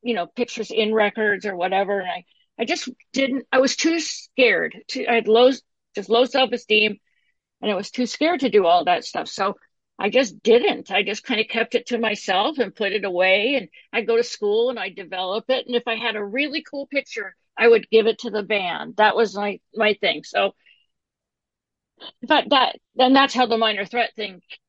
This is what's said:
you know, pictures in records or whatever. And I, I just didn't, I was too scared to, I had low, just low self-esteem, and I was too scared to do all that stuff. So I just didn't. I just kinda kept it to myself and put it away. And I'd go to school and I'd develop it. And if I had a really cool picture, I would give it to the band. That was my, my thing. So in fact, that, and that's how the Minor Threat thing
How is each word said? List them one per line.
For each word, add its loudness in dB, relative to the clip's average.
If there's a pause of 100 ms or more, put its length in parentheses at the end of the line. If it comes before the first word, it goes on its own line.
you -4
know, -4
pictures -8
in 0
records 0
or -6
whatever. -2
And -6
I, -10 (340)
I -2
just -6 (240)
didn't, -2
I 4
was 2
too 0
scared 0 (140)
to, -6
I 2
had 0
low, 6 (440)
just -10
low 4
self-esteem, 0 (640)
and -2
I -2
was -6
too -4
scared -2
to 0
do 4
all 4
that 0
stuff. -8
So -4 (440)
I -2
just 0
didn't. 2
I 0
just -8
kinda -2
kept -4
it -4
to -4
myself -2
and -4
put -4
it -4
away. 2
And -6 (220)
I'd -4
go 2
to 2
school -2
and -6
I'd -8
develop -6
it. 0
And -6
if -2
I -4
had -4
a -6
really -6
cool -10
picture, -8 (220)
I 4
would 4
give 4
it 0
to -10
the -4
band. -4
That 4
was 0
my, -6 (140)
my 2
thing. -4
So -2 (1700)
in -14
fact, 2
that, 2 (240)
and 6
that's 4
how 2
the 0
Minor 0
Threat -4
thing -12 (280)